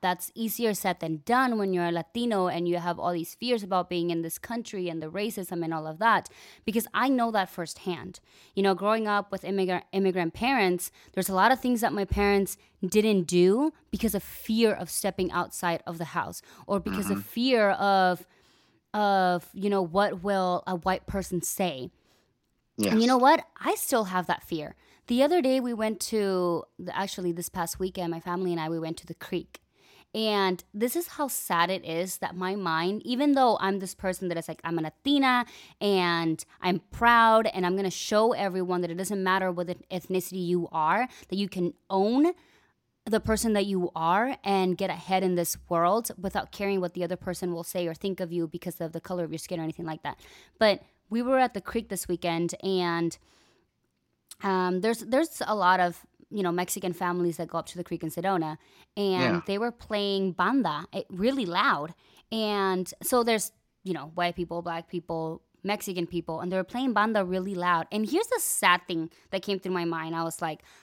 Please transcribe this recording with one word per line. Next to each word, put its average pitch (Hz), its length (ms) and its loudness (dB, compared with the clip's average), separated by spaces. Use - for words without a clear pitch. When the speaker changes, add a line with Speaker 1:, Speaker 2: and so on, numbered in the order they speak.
Speaker 1:
that's 180 340 -2
easier 226 380 -2
said 180 260 -2
than 160 240 -4
done 247 340 2
when 196 160 0
you're 175 120 2
a 170 60 0
Latino 196 560 0
and 170 200 -2
you 175 120 0
have 170 200 -4
all 180 140 -2
these 170 220 -6
fears 233 280 -2
about 180 260 0
being 175 200 0
in 165 140 -2
this 165 140 -8
country 214 520 -6
and 165 120 -6
the 156 80 -8
racism 185 540 -4
and 165 100 -4
all 156 140 -6
of 160 120 -8
that, 214 280 4
because 220 280 0
I 233 140 2
know 240 240 2
that 196 180 0
firsthand. 175 720 -8
You 196 80 2
know, 190 120 4
growing 214 320 0
up 202 240 0
with 190 120 -6
immigra-, 185 400 0
immigrant 185 400 2
parents, 208 580 2
there's 190 160 -2
a 190 40 -4
lot 202 200 6
of 254 80 -2
things 247 180 2
that 226 140 0
my 202 100 0
parents 202 540 2
didn't 208 380 4
do 185 480 4
because 208 240 -2
of 196 80 -2
fear 220 520 0
of 170 160 -8
stepping 185 420 -2
outside 170 560 -2
of 170 120 -8
the 170 60 -6
house 143 360 -6
or 196 140 0
because 196 280 -2
of 202 100 -2
Speaker 2:
Mm-hmm. 202 100 -12
Speaker 1:
fear 233 400 4
of, 190 580 2
of, 190 600 2
you 202 160 -2
know, 196 120 2
what 175 420 0
will 185 440 0
a 185 80 -2
white 185 320 -2
person 185 340 -4
say. 156 480 -4
And 208 180 2
you 220 60 6
Speaker 2:
Yes. 240 60 6
Speaker 1:
know 262 100 6
what? 277 280 6
I 359 120 0
still 226 300 0
have 185 220 -2
that - 160 -2
fear. 151 320 -8
The 247 140 2
other 311 200 4
day 262 180 4
we 240 140 -2
went 220 260 -2
to, 185 520 0
the, 180 180 -10
actually 185 360 -4
this 175 160 -8
past 170 280 -6
weekend, 180 320 -4
my 165 120 -6
family 180 320 -2
and 165 60 -2
I, 160 100 -4
we 165 100 -4
went 160 200 -6
to - 60 -16
the 165 80 -12
creek. - 460 -8
And 202 480 0
this 233 220 -2
is 339 140 -2
how 294 180 -4
sad 175 420 0
it 185 140 -4
is 170 360 -4
that 175 180 -6
my 185 180 -2
mind, 180 480 0
even 277 300 2
though 254 260 6
I'm 196 200 0
this 185 140 -8
person 185 360 -4
that 165 80 -4
is 165 100 -6
like, 160 160 -10
"I'm 165 140 -2
an 160 80 -2
Latina 262 600 2
and 170 600 2
I'm 180 180 0
proud 226 560 6
and 185 180 -2
I'm 180 100 0
gonna 190 160 -2
show 220 400 2
everyone 180 500 -2
that 170 100 -4
it 165 40 -8
doesn't 190 260 -4
matter 185 300 2
what 175 180 -4
eth-, - 220 -10
ethnicity 185 560 -4
you 175 240 0
are, 175 380 0
that 185 80 -6
you 196 140 -2
can 180 240 -2
own 233 420 4
the 214 140 2
person 220 340 0
that 202 120 2
you 185 320 0
are 190 480 2
and 190 320 2
get 190 120 -2
ahead 185 320 -2
in 185 140 2
this 170 220 0
world 180 500 2
without 190 360 -6
caring 196 260 -2
what 175 140 -2
the 180 100 -4
other 175 140 -4
person 180 360 -4
will 170 120 -8
say 180 220 -4
or 160 60 -4
think 190 280 -6
of 170 100 -6
you 170 160 -2
because 170 320 -8
of 165 140 -6
the 165 80 -8
color 180 240 -4
of 160 60 -8
your 160 80 -6
skin 170 200 -8
or 160 40 -6
anything 160 220 -6
like 156 180 -8
that." 143 140 -8
But 214 240 4
we 226 120 -2
were 262 180 2
at 254 140 2
the 190 80 -8
creek - 280 -6
this - 180 -6
weekend, 170 560 -2
and, 170 540 0
um, 185 400 2
there's, 226 180 2
there's 262 460 0
a 214 100 0
lot 185 240 4
of, 175 260 0
you 208 140 -2
know, 175 80 0
Mexican 180 420 -2
families 175 440 -2
that 165 100 -6
go 165 100 -4
up 156 100 -6
to - 100 -16
the 175 60 -6
creek 165 200 -8
in 160 60 -4
Sedona, 165 480 -2
and 185 380 2
Speaker 2:
Yeah. 170 100 -2
Speaker 1:
they 196 120 -2
were 233 140 -2
playing 196 640 -2
banda, 180 580 0
eh, - 180 -6
really 226 360 0
loud. 170 480 0
And 202 600 -2
so 247 200 2
there's, 226 280 0
you 185 100 -4
know, 151 220 -10
white 175 200 0
people, 170 260 -4
black 170 280 -8
people, 165 520 -6
Mexican 190 440 -4
people, 165 340 -6
and 180 100 -6
they 185 60 0
were 185 60 0
playing 247 300 -4
banda 208 300 2
really 185 320 -4
loud. 175 360 2
And 214 180 -2
here's 359 180 0
the 466 120 0
sad 180 480 4
thing 165 220 -4
that 190 140 -4
came 196 160 -2
through 185 140 -4
my 175 120 -2
mind. 165 300 -4
I 165 80 -2
was 165 180 -6
like, 156 200 -6